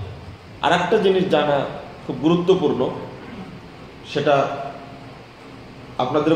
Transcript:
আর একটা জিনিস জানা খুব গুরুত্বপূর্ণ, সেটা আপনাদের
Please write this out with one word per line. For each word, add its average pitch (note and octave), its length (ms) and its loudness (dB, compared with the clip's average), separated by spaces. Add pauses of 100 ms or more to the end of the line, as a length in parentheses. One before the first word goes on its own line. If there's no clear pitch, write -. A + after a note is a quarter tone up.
(640)
আর D3 100 4
একটা F3 240 4
জিনিস F#3+ 320 4
জানা D3 320 4 (460)
খুব C3+ 160 -4
গুরুত্বপূর্ণ, D#3+ 680 4 (1200)
সেটা C#3+ 340 4 (1500)
আপনাদের D3+ 380 2